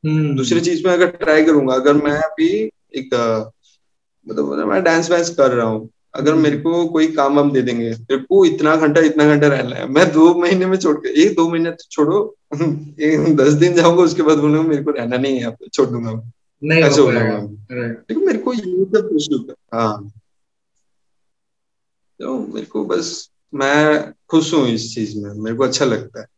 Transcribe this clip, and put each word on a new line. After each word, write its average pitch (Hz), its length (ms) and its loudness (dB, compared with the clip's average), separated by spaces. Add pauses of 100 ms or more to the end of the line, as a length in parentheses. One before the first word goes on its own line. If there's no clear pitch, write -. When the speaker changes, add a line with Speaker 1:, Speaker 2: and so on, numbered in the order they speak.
Speaker 1:
हम्म। 151 300 0
Speaker 2:
दूसरी 131 240 0
चीज 170 260 -2
में 185 60 4
अगर 175 140 4
try 156 380 2
करूंगा, 139 300 2
अगर 135 200 4
मैं 147 180 0
अभी 165 580 -2 (240)
एक, 131 200 -6
आ, 113 360 -2 (760)
मतलब - 380 -4
मैं 185 160 0
डांस 165 280 0
वांस 170 200 0
कर 139 200 2
रहा 117 160 0
हूँ, 110 240 -6 (240)
अगर 147 180 0
Speaker 1:
हम्म। 160 100 2
Speaker 2:
मेरे 147 160 2
को 165 300 -2
कोई 160 180 0
काम 147 300 0
वाम 143 160 2
दे 131 100 0
देंगे, 117 320 -4
तेरे 135 260 -4
को 190 240 4
इतना 151 320 2
घंटा, 156 240 2
इतना 151 240 2
घंटा 147 240 4
रहना 127 280 -2
है, - 120 -10
मैं 151 240 2
दो 160 220 6
महीने 180 320 0
में 190 100 0
छोड़ 175 200 0
के, - 260 0
एक 202 140 2
दो 165 120 2
महीने 165 220 -2
तो - 200 -16
छोड़ो, 185 460 -2 (160)
<laughs> 151 100 -4 (380)
एक 151 360 2
दस 139 160 4
दिन 170 220 2
जाऊंगा, 170 280 4
उसके 165 200 2
बाद 151 160 4
बोलूंगा, 151 300 2
"मेरे 147 140 0
को 151 80 -4
रहना 120 260 -4
नहीं 135 180 -2
है 123 60 -4
यहाँ 117 120 -6
पे, - 160 -20
छोड़ 131 200 0
दूंगा 117 240 -6
मैं।" 113 200 -12 (320)
Speaker 1:
नहीं 160 180 2
Speaker 2:
ऐसे 147 180 4
Speaker 1:
हो 131 60 6
Speaker 2:
हो 120 60 0
Speaker 1:
पाएगा। 113 180 0
Speaker 2:
जाऊंगा 104 400 -8
मैं। 123 120 -8
Speaker 1:
Right। - 160 -8
Speaker 2:
देखो, - 220 -6
मेरे 349 180 0
को 254 140 -4
ये 233 100 -4
सब 185 480 -2
कुछ 151 200 -2
नहीं, 127 140 -4 (300)
हाँ, 107 360 -4 (2000)
तो - 200 -8
मेरे - 280 -10
को - 180 -6
बस, - 460 -6 (240)
मैं 151 580 0 (160)
खुश 160 260 0
हूँ 135 140 2
इस 113 260 -6
चीज 107 220 -8
में, 101 180 -10
मेरे 110 220 -8
को 135 80 0
अच्छा 135 200 -2
लगता 107 360 -6
है। 107 60 -18 (120)